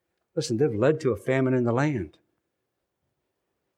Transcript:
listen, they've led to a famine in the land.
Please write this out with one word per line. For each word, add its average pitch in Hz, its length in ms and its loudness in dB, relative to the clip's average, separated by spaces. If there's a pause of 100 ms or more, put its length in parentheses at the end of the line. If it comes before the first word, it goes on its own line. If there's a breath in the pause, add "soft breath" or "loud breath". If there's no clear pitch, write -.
(360)
listen, 123 220 -2
they've 131 160 0
led 139 260 2
to 127 120 0
a 104 40 -2
famine 131 380 0
in 127 100 2
the 117 80 0
land. 131 460 -2 (1600)